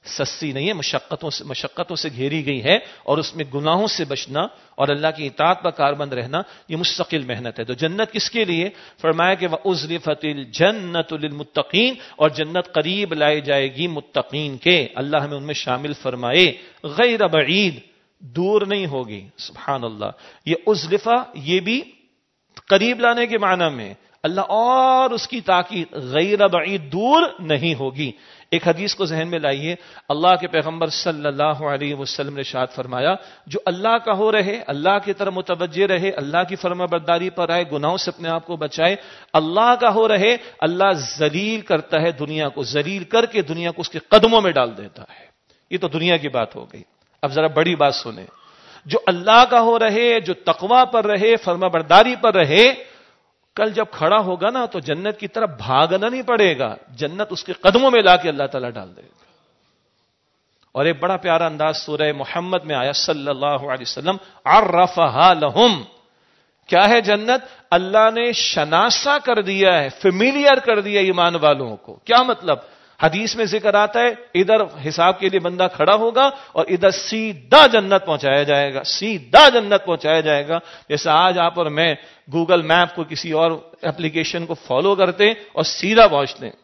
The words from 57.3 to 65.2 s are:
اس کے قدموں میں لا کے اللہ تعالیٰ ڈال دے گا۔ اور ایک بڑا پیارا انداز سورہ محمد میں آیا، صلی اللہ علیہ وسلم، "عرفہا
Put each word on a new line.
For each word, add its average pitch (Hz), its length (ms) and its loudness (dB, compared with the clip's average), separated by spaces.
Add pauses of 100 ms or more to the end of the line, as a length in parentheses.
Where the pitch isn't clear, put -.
اس - 140 -10
کے 180 80 -12
قدموں 240 380 4
میں 233 120 4
لا 180 140 8
کے 175 120 -2
اللہ 139 180 -2
تعالیٰ 127 240 -8
ڈال 95 260 -16
دے 92 60 -20
گا۔ - 220 -20 (1500)
اور 135 120 -2
ایک 160 160 -2
بڑا 185 160 -2
پیارا 170 300 0
انداز 151 300 -4
سورہ 151 400 -4
محمد 175 480 -6
میں 151 120 -6
آیا، 131 160 -2
صلی 147 360 -4
اللہ 139 180 -4
علیہ 135 360 -4
وسلم، 156 340 -6 (280)
"عرفہا 175 880 4